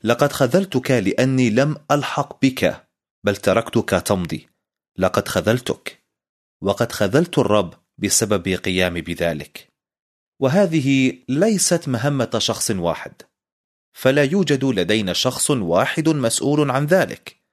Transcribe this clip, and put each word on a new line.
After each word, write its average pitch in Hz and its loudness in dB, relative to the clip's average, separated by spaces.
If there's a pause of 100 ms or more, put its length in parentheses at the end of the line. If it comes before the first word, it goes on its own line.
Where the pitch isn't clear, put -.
لقد 123 2
خذلتك 139 0
لأني 127 2
لم 139 2 (140)
ألحق - -2
بك، - 0 (360)
بل 101 0
تركتك 104 0
تمضي. 90 -2 (500)
لقد 92 0
خذلتك، - -4 (580)
وقد 98 -2
خذلت 131 0
الرب 104 2 (240)
بسبب 101 -2
قيامي 90 -2
بذلك." 82 -6 (720)
وهذه 135 2 (120)
ليست 175 0
مهمة 131 -2
شخص - -4
واحد، 85 -4 (800)
فلا 139 2
يوجد 143 0
لدينا 101 0
شخص - -2
واحد 120 0
مسؤول 143 0
عن 139 0
ذلك. 156 -2 (120)